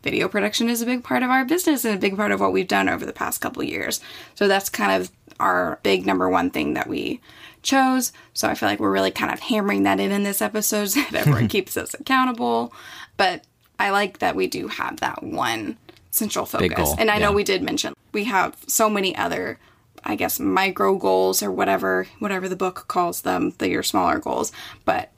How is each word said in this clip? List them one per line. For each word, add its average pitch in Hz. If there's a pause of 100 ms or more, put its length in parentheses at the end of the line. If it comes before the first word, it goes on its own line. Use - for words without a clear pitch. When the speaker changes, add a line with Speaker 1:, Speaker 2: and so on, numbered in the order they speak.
Speaker 1:
video -
production 214
is 233
a 233
big 247
part 247
of 254
our 262
business 311
and 214
a 185
big 196
part 208
of 196
what 196
we've 190
done 196
over -
the -
past -
couple -
years. - (360)
So 202
that's 196
kind 190
of 185 (300)
our 90
big -
number -
one -
thing 147
that -
we - (400)
chose. 262 (220)
So -
I -
feel -
like 208
we're 214
really 190
kind -
of -
hammering 202
that 190
in, 196
in 202
this 202
episode 214
<laughs> 196
so 277 (100)
that -
everyone 117
Speaker 2:
<laughs> -
Speaker 1:
keeps -
us -
accountable. 240 (440)
But 185 (340)
I 196
like -
that 90
we 92
do -
have -
that -
one 117 (340)
central -
Speaker 2:
Big -
Speaker 1:
focus. -
Speaker 2:
goal. -
Speaker 1:
And 220
I 208
know 208
Speaker 2:
Yeah. 202
Speaker 1:
we 208
did 190
mention - (200)
we 208
have 190 (120)
so 220
many 196
other, - (440)
I 208
guess, 170
micro 190
goals 185
or 196
whatever, 185 (120)
whatever 190
the 185
book 185
calls 175
them, 180
the, 185
your -
smaller -
goals. - (340)
But -